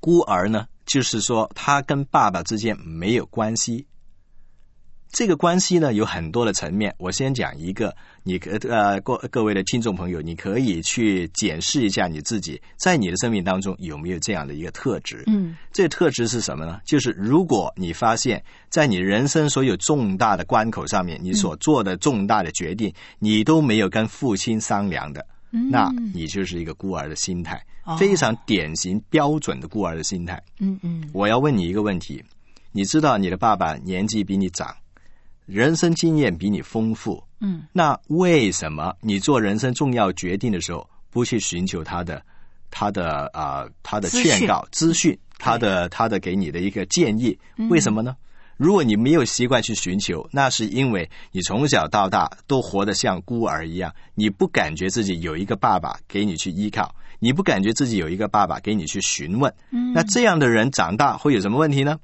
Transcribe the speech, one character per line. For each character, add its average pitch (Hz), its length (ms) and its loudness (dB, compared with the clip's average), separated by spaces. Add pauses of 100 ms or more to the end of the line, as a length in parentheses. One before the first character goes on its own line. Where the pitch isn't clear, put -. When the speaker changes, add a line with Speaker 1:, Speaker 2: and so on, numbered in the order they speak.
Speaker 1:
孤 170 200 6
儿 98 280 2
呢， 107 180 0 (180)
就 - 180 2
是 117 180 0
说 110 340 2
他 143 280 2
跟 139 240 -2
爸 127 220 4
爸 90 140 -2
之 110 160 -4
间 107 220 -2
没 85 340 -2
有 113 120 0
关 110 300 -2
系。 120 300 -4 (1200)
这 - 160 0
个 165 120 4
关 175 200 4
系 185 200 4
呢， 143 160 4
有 104 100 4
很 85 260 -4
多 120 140 2
的 107 80 2
层 82 220 -4
面， 104 240 0
我 180 120 -6
先 135 220 -2
讲 101 260 -4
一 85 140 -6
个， 104 240 -4 (260)
你 92 160 -2
可-， - 120 -8 (180)
呃， 101 320 2
各-， 120 160 -4 (160)
各 120 100 0
位 107 120 2
的 95 80 2
听 120 180 0
众 113 160 -2
朋 90 140 -6
友， 85 100 -6
你 82 160 -8
可 98 220 -4
以 98 240 0
去 98 460 0
检 85 340 -2
视 143 200 0
一 107 60 2
下 95 180 0
你 80 140 -6
自 107 180 -4
己， 78 220 -10 (160)
在 185 180 2
你 110 140 2
的 87 80 -2
生 120 140 -2
命 104 120 0
当 92 160 0
中 95 200 -4
有 80 180 -10
没 80 140 -8
有 90 80 -4
这 95 160 -4
样 76 120 -6
的 69 60 -10
一 76 100 -10
个 - 80 -8
特 107 300 -4
质。 - 260 -14
Speaker 2:
嗯。 190 300 0 (160)
Speaker 1:
这 185 160 2
特 160 220 2
质 120 180 -2
是 113 140 -2
什 69 160 -6
么 78 80 -8
呢？ 85 180 -10
就 147 160 4
是 123 120 0
如 123 300 2
果 120 320 0
你 90 160 -6
发 113 240 2
现 113 300 -2 (240)
在 156 180 2
你 107 100 2
人 101 300 2
生 151 220 2
所 135 160 2
有 117 140 2
重 123 360 0
大 101 220 2
的 85 80 -4
关 113 260 2
口 76 160 -6
上 95 160 0
面， 87 200 -6
你 92 100 -4
所 92 240 0
做 143 260 2
的 95 140 -2
重 101 300 0
大 104 160 4
的 82 100 -6
决 87 220 -6
定， 104 160 -2
Speaker 2:
嗯。 - 40 -14 (260)
Speaker 1:
你 107 220 4
都 156 200 4
没 113 160 4
有 101 100 4
跟 110 180 0
父 110 300 -2
亲 110 240 -2
商 101 300 -2
量 73 200 -6
的， 71 160 -14 (260)
Speaker 2:
嗯。 233 180 -2
Speaker 1:
那 113 200 4 (220)
你 85 140 -6
就 98 180 -4
是 87 160 -6
一 82 60 -6
个 80 80 -10
孤 98 160 -8
儿 76 180 -6
的 76 80 -10
心 87 260 -6
态， - 220 -10 (180)
Speaker 2:
哦。 165 140 -6
Speaker 1:
非 196 180 4
常 123 300 2
典 82 320 0
型 95 320 -4
标 151 300 2
准 85 200 -4
的 65 80 -12
孤 107 140 -6
儿 85 160 -2
的 80 80 -6
心 87 220 -6
态。 90 160 -10 (160)
Speaker 2:
嗯， 196 240 -2
嗯。 165 320 -6
Speaker 1:
我 98 120 2
要 110 120 4
问 139 180 2
你 90 100 2
一 87 60 -2
个 104 80 0
问 101 180 0
题， 73 240 -10 (500)
你 196 120 0
知 156 160 2
道 143 160 4
你 95 140 2
的 90 80 -4
爸 107 180 4
爸 82 200 0
年 90 300 -4
纪 107 160 0
比 95 140 0
你 95 140 0
长， - 260 -8 (720)
人 120 280 2
生 165 200 2
经 160 240 2
验 110 180 2
比 92 140 0
你 92 100 0
丰 113 340 -2
富， - 300 -6 (160)
Speaker 2:
嗯。 175 320 -4
Speaker 1:
那 165 260 4 (100)
为 156 440 4
什 80 180 -4
么 76 300 -4
你 101 180 0
做 127 220 4
人 104 180 2
生 127 140 0
重 131 220 0
要 104 180 2
决 90 240 -4
定 110 160 -2
的 87 80 -2
时 87 120 -6
候 - 140 -10 (220)
不 120 160 0
去 117 160 0
寻 - 260 -4
求 87 160 -4
他 87 220 -6
的， 82 180 -10 (480)
他 104 200 -2
的， 80 420 -2
啊， 69 340 -6 (160)
他 - 160 -4
的 101 120 -2
劝 190 360 4
告、 - 240 0
Speaker 2:
资 165 220 2
讯。 - 0 -
Speaker 1:
资 - 20 2
讯， 170 180 2
Speaker 2:
对。 - 60 -4 (200)
Speaker 1:
他 117 180 0
的， 95 320 2
他 113 180 0
的 107 120 0
给 90 180 -2
你 90 140 -2
的 85 100 -6
一 95 80 0
个 98 160 -4
建 131 340 2
议， 123 200 0 (180)
Speaker 2:
嗯。 220 140 -4
Speaker 1:
为 165 100 6
什 131 100 2
么 110 120 0
呢？ 127 120 -4 (440)
如 170 160 4
果 175 100 6
你 110 100 4
没 117 180 4
有 156 120 6
习 - 220 0
惯 120 160 2
去 110 120 -4
寻 92 240 -2
求， 85 340 -4
那 135 180 2
是 113 160 -2
因 127 240 0
为 90 180 -2 (240)
你 95 80 -4
从 107 260 0
小 113 220 2
到 98 220 2
大 92 200 2 (160)
都 135 140 2
活 98 240 -2
得 104 80 0
像 92 300 -2
孤 117 220 -4
儿 80 220 -4
一 82 100 -8
样， 90 180 -8 (200)
你 107 140 2
不 98 180 0
感 80 300 -2
觉 92 140 -2
自 113 120 -2
己 95 200 -2
有 80 120 -6
一 92 120 -4
个 110 100 -2
爸 101 240 2
爸 71 260 -8
给 101 200 -2
你 90 100 -2
去 92 140 -6
依 98 180 -2
靠， 101 260 -4 (260)
你 117 120 2
不 165 100 0
感 123 200 2
觉 107 100 2
自 131 140 0
己 117 100 0
有 85 100 0
一 87 120 -4
个 104 100 -2
爸 101 180 4
爸 73 140 -4
给 104 140 -2
你 92 100 -2
去 95 160 -4
询 90 400 -2
问。 143 100 2 (200)
Speaker 2:
嗯。 247 240 -2
Speaker 1:
那 165 80 4
这 220 220 2
样 185 140 6
的 135 120 6
人 113 200 4
长 90 240 0
大 131 220 2
会 147 160 2
有 110 80 4
什 98 100 0
么 117 60 2
问 156 140 4
题 139 140 2
呢？ 151 200 0